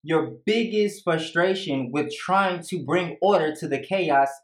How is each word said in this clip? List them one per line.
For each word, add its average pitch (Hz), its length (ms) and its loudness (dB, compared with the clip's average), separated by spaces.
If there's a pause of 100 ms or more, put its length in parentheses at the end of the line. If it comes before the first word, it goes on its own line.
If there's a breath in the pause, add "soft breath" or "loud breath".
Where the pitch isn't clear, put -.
your 160 260 0 (140)
biggest 214 600 0
frustration 160 840 0
with 147 240 -2
trying 185 480 0
to 165 220 -6
bring 165 380 -2
order 170 340 2
to 156 140 -8
the 139 100 -2
chaos 170 480 2 (160)